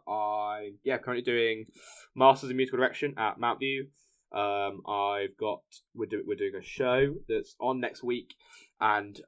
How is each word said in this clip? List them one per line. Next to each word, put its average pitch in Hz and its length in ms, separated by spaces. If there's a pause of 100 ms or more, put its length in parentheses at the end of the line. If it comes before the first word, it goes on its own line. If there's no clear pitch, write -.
I, 104 640 (120)
yeah, 127 140
currently 123 260
doing 113 440 (480)
Masters 131 340
in 127 80
Musical 131 220
Direction 135 380
at 110 220
Mount 120 200
View. 135 280 (460)
Um, 101 540
I've 101 500
got, 107 240 (340)
we're 110 120
do-, 101 200
we're 104 80
doing 98 200
a 90 80
show 135 520 (140)
that's - 320
on 127 180
next 120 240
week, 123 300 (480)
and, 104 460